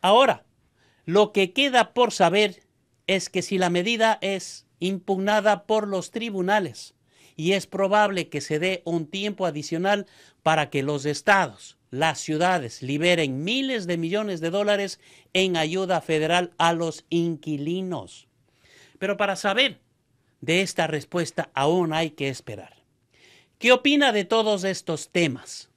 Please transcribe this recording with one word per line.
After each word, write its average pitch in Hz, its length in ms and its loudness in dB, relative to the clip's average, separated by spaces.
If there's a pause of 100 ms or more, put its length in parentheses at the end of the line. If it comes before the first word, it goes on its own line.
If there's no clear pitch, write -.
Ahora, 208 420 4 (600)
lo 202 280 4
que 190 200 0
queda 254 420 2
por 240 180 2
saber 190 500 2 (440)
es 185 220 0
que 180 140 -4
si 190 160 -2
la 180 120 2
medida 220 500 2
es - 460 -6 (120)
impugnada 196 880 0
por 214 220 0
los 190 240 -6
tribunales, 196 840 -4 (420)
y 165 160 0
es 196 140 -2
probable 196 640 0
que 147 120 -6
se 151 180 -4
dé 180 260 -2
un 165 220 -2
tiempo 196 400 -6
adicional 170 600 -2 (360)
para 156 280 2
que 139 120 -2
los 139 240 -2
estados, 151 720 0 (120)
las 151 300 -2
ciudades 156 600 -2
liberen 147 600 0
miles 240 440 -4
de 175 100 -2
millones 180 440 -4
de 165 100 -2
dólares 202 500 -2 (320)
en 185 240 2
ayuda 175 440 0
federal 165 580 0
a 165 140 4
los 165 360 -4
inquilinos. 165 1200 -4 (680)
Pero 196 180 -4
para 196 200 0
saber 214 440 0 (600)
de 170 200 0
esta 180 260 -2
respuesta 156 680 -4
aún 160 380 2
hay 160 180 -2
que 139 180 -6
esperar. 107 480 -12 (840)
¿Qué 240 140 6
opina 285 400 4
de 202 120 0
todos 214 380 2
estos 175 480 -4
temas? - 680 -2